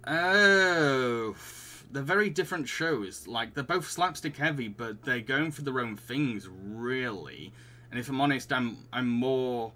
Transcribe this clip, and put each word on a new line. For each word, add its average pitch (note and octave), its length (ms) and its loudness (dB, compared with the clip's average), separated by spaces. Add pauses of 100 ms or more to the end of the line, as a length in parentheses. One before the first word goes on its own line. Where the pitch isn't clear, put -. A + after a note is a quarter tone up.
Oh, E3 1300 4 (560)
they're C#3 120 -4
very F#3+ 280 4
different E3 380 -2
shows. B2 580 -2
Like, A2+ 280 -4
they're C#3 100 -4
both E3+ 260 -2
slapstick E3+ 460 -2
heavy, C#3+ 320 0
but A2 340 -8
they're B2 180 0
going C#3 300 0
for D3+ 120 -10
their C3 180 -2
own A2+ 160 -4
things, A#2+ 520 -2
really. G2 1040 -6 (380)
And A#2 80 -6
if A#2+ 100 -6
I'm C3+ 120 -2
honest, C#3 320 2
I'm, A#2+ 260 0 (140)
I'm B2 160 0
more B2 680 0